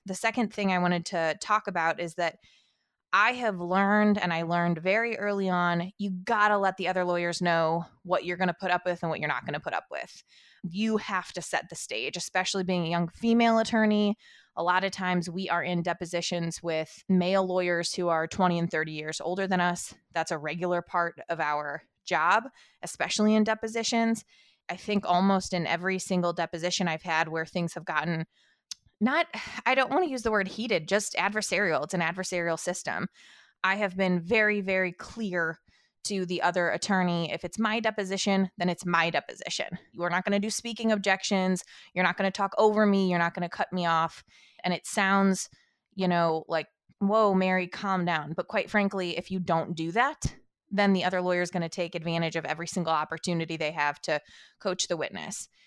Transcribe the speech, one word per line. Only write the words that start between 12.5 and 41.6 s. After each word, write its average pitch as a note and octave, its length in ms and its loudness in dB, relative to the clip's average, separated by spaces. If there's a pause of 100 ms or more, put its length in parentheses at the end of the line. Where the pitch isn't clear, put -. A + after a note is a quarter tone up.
being F3 240 -2
a - 20 -4
young E3+ 200 0
female A#3 500 4
attorney. G#3+ 580 2 (380)
A E3+ 80 -4
lot F3+ 200 2
of G3 60 0
times F3+ 400 -2
we F3+ 200 -6
are E3+ 140 0
in E3+ 200 -2
depositions E3+ 800 -4
with D#3+ 440 -4
male F#3+ 380 2
lawyers F3 480 0
who F3 140 -2
are E3 180 2
twenty F3 320 2
and E3+ 140 -2
thirty D#3+ 220 -2
years D#3 280 -8
older F#3+ 240 -4
than F#3 160 0
us. F3 320 -2 (200)
That's E3 180 -2
a D#3+ 80 -4
regular E3+ 420 -2
part E3+ 380 -4 (100)
of D#3+ 100 -4
our D3 440 -4 (220)
job, F3+ 400 2 (360)
especially G#3 540 0
in G#3+ 80 6
depositions. A3+ 800 0 (420)
I F3+ 100 -8
think G3+ 280 -2
almost F#3 480 4
in E3+ 140 0
every F#3 320 0
single F3 340 0
deposition F3 540 -2
I've D#3+ 160 -4
had E3 240 0
where D#3+ 180 -4
things E3+ 300 -4
have D#3+ 100 -12
gotten D#3+ 400 -2 (760)
not, C#4+ 280 2 (360)
I B3+ 120 4
don't C4 160 2
wanna C#4 160 2
use B3+ 160 -6
the A3+ 80 0
word G3 160 2
heated, G3 400 -2
just G#3 280 0
adversarial. F#3+ 680 0
It's D#3+ 100 -8
an F3 80 0
adversarial E3+ 560 -2
system. C#3+ 500 -6 (560)
I F#3+ 120 2
have G3 200 -2
been F#3 260 2
very, G#3 400 2
very F#3 300 0
clear F3 680 -4 (460)
to F#3+ 200 -2
the F3 160 -2
other F3 280 4
attorney, F3 640 2
"If E3 140 -6
it's F3 140 -8
my A3 200 0
deposition, G3 800 0
then F3+ 120 0
it's F3 180 -4
my E3+ 240 4
deposition. - 640 -6 (160)
We're F3 160 -2
not F3+ 160 0
gonna G3+ 140 2
do G#3+ 100 -2
speaking A3+ 420 -2
objections. F#3+ 720 2 (300)